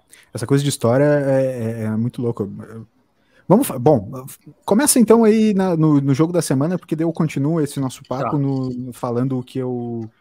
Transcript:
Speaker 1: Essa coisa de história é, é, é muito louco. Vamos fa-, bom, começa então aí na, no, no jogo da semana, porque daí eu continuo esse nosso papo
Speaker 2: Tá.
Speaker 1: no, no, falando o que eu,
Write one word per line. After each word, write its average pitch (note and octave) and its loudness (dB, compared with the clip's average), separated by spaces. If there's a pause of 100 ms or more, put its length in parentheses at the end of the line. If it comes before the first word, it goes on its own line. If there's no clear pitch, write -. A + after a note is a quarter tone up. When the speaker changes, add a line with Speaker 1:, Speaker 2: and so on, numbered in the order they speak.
(320)
Speaker 1:
Essa A2+ -6
coisa C#3 2
de C#3+ 0
história B2+ 2
é, C3 0
é, - -4
é G#2+ -2
muito A2+ -4
louco. A2+ -4 (960)
Vamos G#3+ 4
fa-, B2+ -6
bom, A#2+ 4 (540)
começa C#4 2
então A3+ 4
aí G#3+ 4
na, F#3+ 0
no, D#3 4
no C#3 2
jogo D#3+ 0
da F3 2
semana, D3+ -2
porque - -6
daí D#3 -2
eu E3+ -2
continuo D#3 -2
esse C#3+ -4
nosso C3+ -6
papo B2+ -4
Speaker 2:
Tá. D3+ -2
Speaker 1:
no, C3+ -4
no, B2 -10
falando B2+ -4
o B2 -6
que B2+ -10
eu, A#2+ -8 (100)